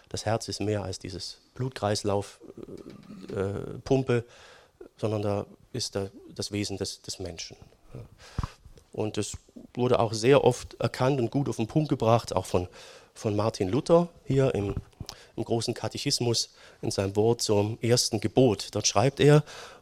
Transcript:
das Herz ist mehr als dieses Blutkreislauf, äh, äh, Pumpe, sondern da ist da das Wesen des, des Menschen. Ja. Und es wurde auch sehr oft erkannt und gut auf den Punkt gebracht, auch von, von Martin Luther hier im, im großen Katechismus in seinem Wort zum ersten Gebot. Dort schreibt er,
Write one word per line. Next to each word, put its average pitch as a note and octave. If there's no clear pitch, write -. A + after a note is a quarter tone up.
das -
Herz A2+
ist -
mehr G#2
als F#2+
dieses -
Blutkreislauf, G#2
äh, G2+
äh, G2+
Pumpe, B2+
sondern G#2+
da G2+
ist -
da G2
das -
Wesen G2+
des, -
des -
Menschen. E2+
Ja. B2
Und G#2+
es -
wurde B2
auch A2
sehr A#2+
oft -
erkannt C3+
und A#2
gut C3+
auf A2+
den A2
Punkt D#3
gebracht, A2+
auch F#2
von, F2+
von G#2
Martin G#2
Luther E3
hier C3+
im, G2+
im -
großen A2+
Katechismus A#2
in -
seinem G2
Wort A2+
zum G#2
ersten A#2
Gebot. A#2
Dort -
schreibt A#2
er, D3